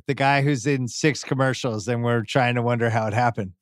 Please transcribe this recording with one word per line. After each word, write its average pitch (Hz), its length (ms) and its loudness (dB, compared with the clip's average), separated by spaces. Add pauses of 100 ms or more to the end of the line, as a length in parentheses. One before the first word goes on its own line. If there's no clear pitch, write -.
The 139 80 -2
guy 139 280 2
who's 139 240 0
in 135 200 0
six - 380 0
commercials 123 640 -2
and 120 160 -2
we're 120 180 2
trying 120 320 2
to 120 80 0
wonder 117 260 2
how 110 200 0
it 104 40 -4
happened. 110 500 0